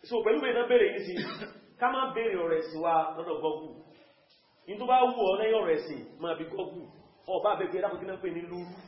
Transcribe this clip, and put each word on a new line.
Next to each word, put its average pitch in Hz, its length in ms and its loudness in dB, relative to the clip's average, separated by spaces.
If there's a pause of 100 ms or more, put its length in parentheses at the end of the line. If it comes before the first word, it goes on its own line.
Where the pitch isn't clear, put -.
So, 240 140 -6
pẹ̀lú 214 220 4
pé 262 100 0
ìtàn 240 180 2
béèrè 240 200 8
yìí - 140 -2
sí, 180 120 -8 (640)
ká 247 140 0
má 262 240 0
béèrè 226 240 0
ọ̀rọ̀ 165 200 2
ẹ̀sìn 160 240 -4
wa 165 120 2 (200)
lọ́dọ̀ 165 280 -6
Google. 156 320 -4 (920)
In 202 100 -10
tó 247 80 -8
bá 254 140 6
wù 247 200 4
ọ́ 190 180 4
lẹ́yìn 220 200 4
ọ̀rọ̀ 180 160 2
ẹ̀sìn, 151 280 -2 (160)
máa 165 180 -4
bi 156 100 -10
Google. 175 400 -10 (380)
Ọ 185 160 -6
bá 202 160 2
bẹ̀ 185 120 -2
pé, 180 100 -4
"Ẹ 180 40 0
dákun, 185 180 -2
kí 185 60 -10
náà 190 100 -8
ń - 60 -14
pè 185 80 -4
ní 170 120 -6
lúrú?" 175 340 -10 (120)